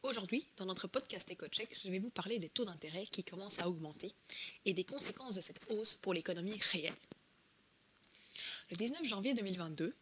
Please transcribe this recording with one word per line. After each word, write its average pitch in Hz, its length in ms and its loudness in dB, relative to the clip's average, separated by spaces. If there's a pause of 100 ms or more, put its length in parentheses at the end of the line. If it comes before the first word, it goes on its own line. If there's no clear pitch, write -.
Aujourd'hui, 233 420 0 (120)
dans 190 100 -4
notre 185 180 0
podcast - 460 0
Éco-Check, 185 520 -4
je 190 60 -4
vais 185 80 2
vous 214 140 -2
parler 196 260 0
des 160 120 -2
taux 247 160 0
d'intérêt 170 420 -6
qui - 160 -2
commencent 190 340 -4
à 175 100 2
augmenter 160 440 -4 (540)
et 196 80 6
des 180 100 2
conséquences 262 500 -2
de 190 80 2
cette - 180 -6 (120)
hausse 220 240 8
pour - 180 0
l'économie 180 460 0 (120)
réelle. 160 220 4 (1800)
Le 180 60 -2
dix-neuf 247 300 2
janvier 220 280 2
deux 233 80 2
mille 190 160 0
vingt-deux 165 440 -2